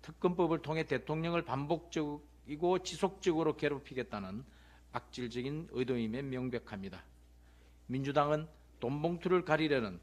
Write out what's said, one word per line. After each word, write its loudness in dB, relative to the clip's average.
특검법을 2
통해 -2
대통령을 -2
반복적이고 -2
지속적으로 0
괴롭히겠다는 -4
악질적인 -6
의도임에 0
명백합니다. -6
민주당은 2
돈봉투를 2
가리려는 2